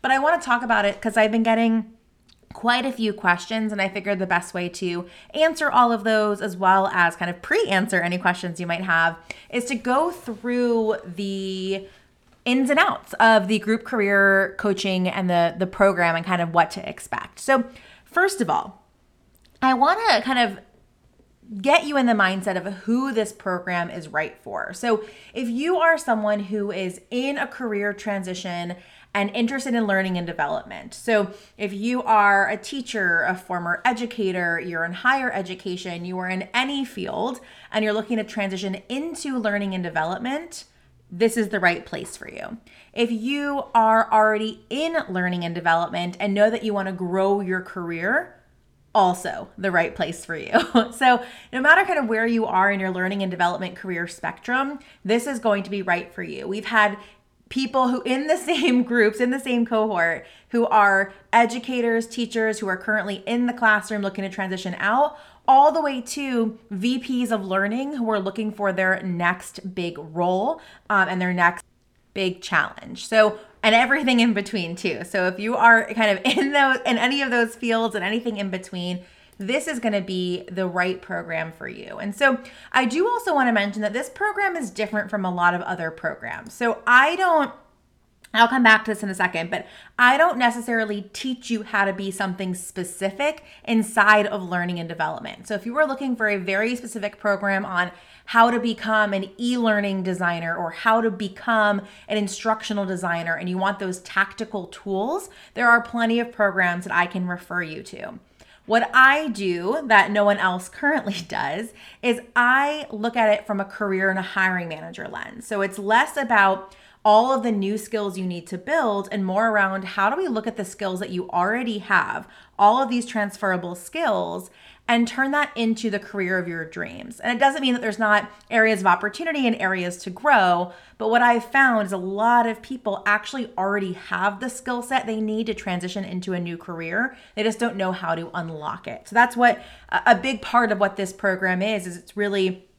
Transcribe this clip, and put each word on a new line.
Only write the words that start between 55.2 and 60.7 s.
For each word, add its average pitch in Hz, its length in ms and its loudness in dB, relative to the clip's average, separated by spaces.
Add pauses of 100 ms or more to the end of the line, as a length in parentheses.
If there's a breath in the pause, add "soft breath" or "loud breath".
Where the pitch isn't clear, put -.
is 277 140 -4
going 202 240 0
to 190 60 -12
be 196 120 -4
right 175 320 -2
for - 80 -12
you. 151 260 -10
We've 208 180 -6
had 208 320 2 (520 loud breath)
people 262 380 0
who 247 160 0
in 262 240 -2
the 320 100 2
<laughs> - 0 -
same 262 460 2
groups, 226 360 2
in 247 120 2
the 269 80 -2
same 240 260 0
cohort, 208 600 0 (240 loud breath)
who 233 180 2
are 196 460 4 (180 loud breath)